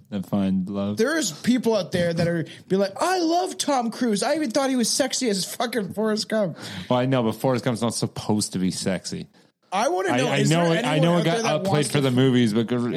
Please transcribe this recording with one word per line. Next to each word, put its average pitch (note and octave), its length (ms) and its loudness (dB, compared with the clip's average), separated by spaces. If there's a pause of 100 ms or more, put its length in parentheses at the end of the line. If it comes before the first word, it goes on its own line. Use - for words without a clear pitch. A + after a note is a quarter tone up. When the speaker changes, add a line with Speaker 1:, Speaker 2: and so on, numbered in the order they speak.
Speaker 1:
that G2 160 -6
find F#2+ 420 0
love. G2+ 300 -4
Speaker 2:
There's C4+ 340 0
people A3+ 460 0
out F3+ 160 -4
there E3+ 200 0
that E3+ 140 0
are E3+ 180 -2 (220)
be F3+ 80 0
like, G3 160 2 (100)
"I F4+ 180 2
love F4+ 380 0
Tom B3 320 0
Cruise. G#3+ 320 0
I C4 140 0
even D4+ 160 -2
thought C4+ 180 0
he C4 60 0
was A#3 140 0
sexy C4 400 0
as F#3+ 160 -2 (100)
fucking G#3 380 -4
Forrest G#3+ 340 -2
Gump." G3+ 300 -2 (320)
Speaker 1:
Well, B2 100 4
I B2 60 2
know, C3 180 2
but A2 120 0
Forrest C3 280 0
Gump's A#2+ 180 -2
not A2+ 120 -2
supposed - 580 -2
to G2 80 -4
be F#2 100 2
sexy. F2+ 580 -4 (440)
Speaker 2:
I G#3 160 0
wanna F#4 220 0
Speaker 1:
I, - 80 2
Speaker 2:
know, - 100 2
Speaker 1:
I - 120 0
Speaker 2:
is C#3 100 4
Speaker 1:
know E3+ 180 4
Speaker 2:
there E3 120 2
Speaker 1:
it, - 60 -2
I D#3 120 0
Speaker 2:
anyone D#3 40 2
Speaker 1:
know E3+ 120 4
it F3 60 4
Speaker 2:
out - 40 0
there E3 120 2
Speaker 1:
got A3+ 80 -2
Speaker 2:
that - 100 0
Speaker 1:
outplayed F#3+ 180 0
Speaker 2:
wants C#3+ 160 2
Speaker 1:
for - 60 -4
Speaker 2:
to C#3+ 80 2
Speaker 1:
the C3+ 100 2
movies, B2 420 4
but A2+ 160 0
Speaker 2:
Yeah. B2 80 0 (200)